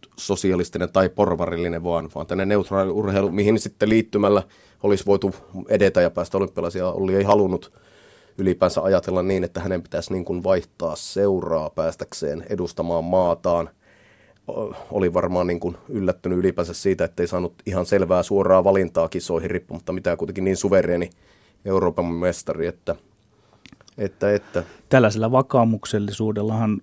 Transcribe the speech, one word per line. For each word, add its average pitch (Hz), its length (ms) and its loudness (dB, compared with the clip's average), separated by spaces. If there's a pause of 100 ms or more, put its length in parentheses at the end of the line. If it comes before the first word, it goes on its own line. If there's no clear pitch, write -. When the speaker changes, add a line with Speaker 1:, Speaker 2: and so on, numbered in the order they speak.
(160)
Speaker 1:
sosialistinen 90 760 -2
tai 95 160 4
porvarillinen, 85 760 -2
vaan, 85 300 -2
vaan 78 120 -8
tänne 95 200 -2
neutraali 98 440 0
urheilu, 98 400 0
mihin 104 280 2
sitten - 300 -2
liittymällä 104 540 2 (400)
olisi 98 240 2
voitu 98 280 2 (340)
edetä 98 320 4
ja 87 100 4
päästä 90 280 -4
olympialaisia. 92 500 -4
Olli 92 260 -2
ei 98 100 4
halunnut 98 480 2 (640)
ylipäänsä 92 440 2
ajatella 90 400 0
niin, 92 220 0
että 87 160 -6
hänen 90 220 -4
pitäisi 85 300 -8
niin 92 120 -4
kuin 90 200 -6
vaihtaa 85 520 -2
seuraa 82 720 -2
päästäkseen 82 800 -6
edustamaan 85 540 -4
maataan. 85 680 0 (800)
O-, - 260 -8 (160)
oli 90 240 0
varmaan 90 320 0
niin 87 140 -2
kuin 87 160 -8 (120)
yllättynyt 90 500 -4
ylipäänsä 87 360 -2
siitä, 92 300 -2
ettei 85 220 -4
saanut 90 280 -6 (120)
ihan 90 200 -2
selvää 90 360 2
suoraa 95 420 4
valintaa 90 440 2
kisoihin 85 420 -4
riippumatta, 85 420 -8
mitä 90 240 -2
kuitenkin 92 280 -6
niin 95 120 2
suvereeni 87 540 2 (540)
Euroopan 90 420 0
mestari, 85 600 -4
että, 87 300 -6 (1040)
että, 101 360 -2
että. 98 280 -4 (260)
Speaker 2:
Tällaisella 113 440 4
vakaumuksellisuudellahan 110 1500 0